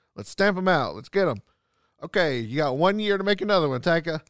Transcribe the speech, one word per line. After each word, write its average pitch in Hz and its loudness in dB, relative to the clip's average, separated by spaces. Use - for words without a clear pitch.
let's - -12
stamp 196 2
him 185 0
out. 135 2
Let's 113 -16
get 190 0
him. 110 -4
Okay, 160 0
you 117 -6
got 139 0
one 196 2
year 202 0
to 196 -4
make 202 0
another 190 2
one, 127 -2
Taika. 165 -2